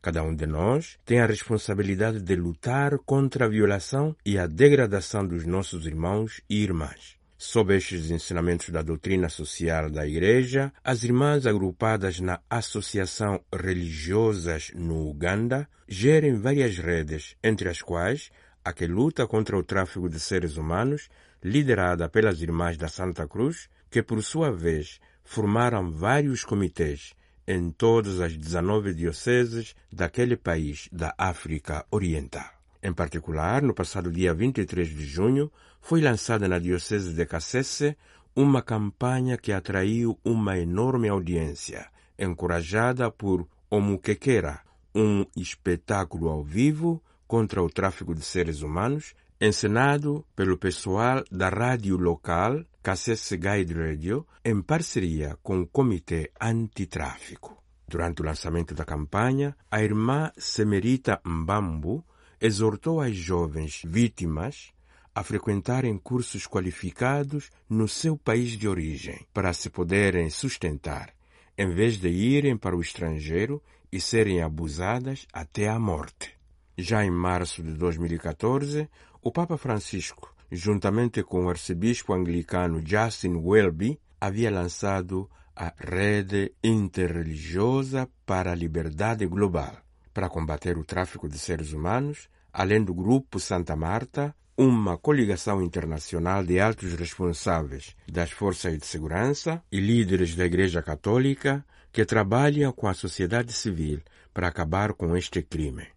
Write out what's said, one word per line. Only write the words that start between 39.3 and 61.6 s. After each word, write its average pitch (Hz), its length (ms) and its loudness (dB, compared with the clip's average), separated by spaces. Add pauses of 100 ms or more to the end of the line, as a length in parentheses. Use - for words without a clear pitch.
que - 140 -4
atraiu 101 720 0
uma 104 340 2
enorme 110 520 2
audiência, 82 800 -2 (280)
encorajada 98 920 0
por 92 360 -2 (220)
Omukekera, 101 920 2 (340)
um 104 300 4 (100)
espetáculo 87 920 -2
ao 78 120 -2
vivo 151 600 2 (240)
contra 107 340 2
o 85 80 2
tráfico 95 460 -2
de 76 60 -6
seres 80 400 -2
humanos, 101 520 -2 (280)
encenado 143 840 2 (100)
pelo 95 220 2
pessoal 104 720 0
da 92 200 0
rádio 104 480 0
local, 90 680 0 (180)
Kasese 104 540 -2
Guide 92 380 0
Radio, 82 520 -4 (180)
em 107 180 2
parceria 85 840 -2
com 92 180 0
o 82 60 -2
Comitê 90 720 0
Antitráfico. 107 1200 -6 (260)
Durante 82 340 -4
o 78 40 -2
lançamento 80 480 -4
da 78 120 -6
campanha, 123 720 0 (140)
a 107 140 0
irmã 117 540 0
Semerita 107 880 0
Mbambu 85 800 -2 (340)